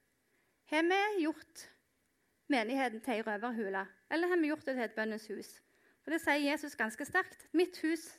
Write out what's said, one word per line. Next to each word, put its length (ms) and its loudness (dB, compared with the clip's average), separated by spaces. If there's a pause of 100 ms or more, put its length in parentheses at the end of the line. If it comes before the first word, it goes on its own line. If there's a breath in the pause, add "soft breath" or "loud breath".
(720)
Har 120 2
vi 400 2
gjort 440 -4 (800)
menigheten 520 0
til 200 -2
en 60 -6
røverhule, 600 -2 (240)
eller 180 2
har 120 4
vi 120 2
gjort 140 -4
det 80 -2
til 100 0
et 120 -6
bønnens 320 -4
hus? 220 -8 (520 soft breath)
For 120 -2
det 80 0
sier 280 4
Jesus 260 -4
ganske 280 -2
sterkt. 480 -2
«Mitt 300 2
hus 260 0 (100)